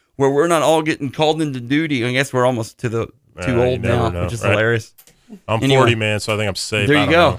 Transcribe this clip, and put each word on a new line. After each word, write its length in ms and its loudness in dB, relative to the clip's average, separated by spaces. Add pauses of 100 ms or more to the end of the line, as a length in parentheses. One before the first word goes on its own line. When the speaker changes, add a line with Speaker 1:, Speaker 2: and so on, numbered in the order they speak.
(160)
Speaker 1:
where 140 2
we're 180 2
not 140 2
all 200 4
getting 280 -4
called 320 0
into 180 -4
duty. 460 -2
I 60 -2
guess 200 -2
we're 140 2
almost 340 -2
to 100 -4
the, 180 -4
too 60 -20 (280)
Speaker 2:
Uh, 60 -4
you 160 2
Speaker 1:
old 180 0
Speaker 2:
never 140 0
Speaker 1:
now, 140 0
Speaker 2:
know, 140 -4
Speaker 1:
which 100 -4
is 100 -8
Speaker 2:
right? 80 2
Speaker 1:
hilarious. 420 0 (540)
Speaker 2:
I'm 160 -2
Speaker 1:
Anyway. 160 4
Speaker 2:
forty, 160 4
man, 240 -2
so 140 -4
I 40 -2
think 120 -2
I'm 60 -6
safe. 320 -2
Speaker 1:
There 100 2
Speaker 2:
I 40 2
Speaker 1:
you 60 0
Speaker 2:
don't 60 2
Speaker 1:
go. 180 4
Speaker 2:
know. 80 -4